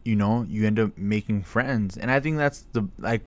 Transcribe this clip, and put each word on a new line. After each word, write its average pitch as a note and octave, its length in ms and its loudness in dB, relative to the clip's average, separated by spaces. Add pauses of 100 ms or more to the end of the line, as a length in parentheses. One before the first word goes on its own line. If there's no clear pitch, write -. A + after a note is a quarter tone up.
you A2+ 120 0
know, G#2+ 320 2
you G#2+ 200 0
end G#2+ 120 2
up G#2 180 0
making G#2 460 -2
friends. A2+ 540 -2
And B2 140 -2
I C3+ 80 4
think D3+ 180 -2
that's C#3+ 360 0
the, A2 140 0 (100)
like, A2+ 300 -2